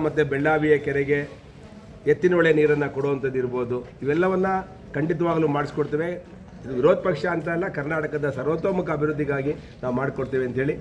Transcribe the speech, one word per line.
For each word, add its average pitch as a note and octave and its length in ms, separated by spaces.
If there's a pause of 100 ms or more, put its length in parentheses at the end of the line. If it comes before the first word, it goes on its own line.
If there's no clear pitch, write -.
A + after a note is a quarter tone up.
ಮತ್ತು D3 180 (100)
ಬೆಳ್ಳಾವಿಯ D3+ 520
ಕೆರೆಗೆ C#3+ 340 (920)
ಎತ್ತಿನಹೊಳೆ E3 480
ನೀರನ್ನು D3 360
ಕೊಡುವಂಥದ್ದು C3+ 480
ಇರ್ಬೋದು, B2 360 (240)
ಇವೆಲ್ಲವನ್ನ F#3 480 (440)
ಖಂಡಿತವಾಗಲೂ D#3+ 600
ಮಾಡಿಸ್ಕೊಡ್ತೇವೆ. D3 520 (560)
ಇದು B2+ 160
ವಿರೋಧ E3+ 260
ಪಕ್ಷ F3+ 160 (140)
ಅಂತ D#3+ 180
ಅಲ್ಲ, E3+ 120 (120)
ಕರ್ನಾಟಕದ D3 600
ಸರ್ವತೋಮುಖ E3 580
ಅಭಿವೃದ್ಧಿಗಾಗಿ D3 580 (280)
ನಾವು B2+ 180
ಮಾಡ್ಕೊಡ್ತೇವೆ C3+ 480
ಅಂತೇಳಿ C3+ 340